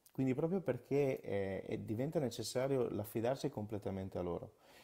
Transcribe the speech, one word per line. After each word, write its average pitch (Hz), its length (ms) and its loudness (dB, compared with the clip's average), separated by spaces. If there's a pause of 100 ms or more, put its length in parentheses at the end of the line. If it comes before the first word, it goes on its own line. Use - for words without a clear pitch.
(120)
quindi 131 220 2
proprio 165 260 2
perché, 135 640 2
eh, 98 440 0
è, 110 120 -4
diventa 110 420 0
necessario 127 680 0
l'affidarsi 117 600 0
completamente 98 680 -4
a 90 40 0
loro, 87 320 -2 (300)